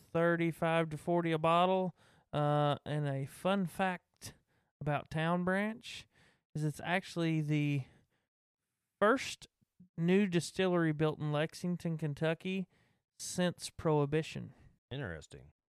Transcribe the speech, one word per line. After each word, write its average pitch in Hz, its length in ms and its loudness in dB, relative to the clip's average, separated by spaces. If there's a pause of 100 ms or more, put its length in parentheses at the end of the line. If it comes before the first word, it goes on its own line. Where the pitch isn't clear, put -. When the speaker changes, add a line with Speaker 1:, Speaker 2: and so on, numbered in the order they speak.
(140)
Speaker 1:
thirty-five 165 800 2
to 151 60 -8
forty 175 340 0
a 160 80 2
bottle. 180 560 4 (360)
Uh, 147 440 2 (100)
and 147 220 -2
a 139 180 -4
fun 190 400 -2
fact - 720 -6 (440)
about 143 300 -4
Town 165 340 0
Branch 202 600 -4 (480)
is 151 100 -2
it's 151 200 -2
actually 165 580 -2
the 147 440 0 (1120)
first - 480 0 (500)
new 185 300 4
distillery 175 640 2
built 151 260 0
in 151 140 -4
Lexington, 165 680 -4
Kentucky 160 680 -4 (500)
since - 540 -4
Prohibition. 147 840 0 (380)
Speaker 2:
Interesting. 80 600 -10 (180)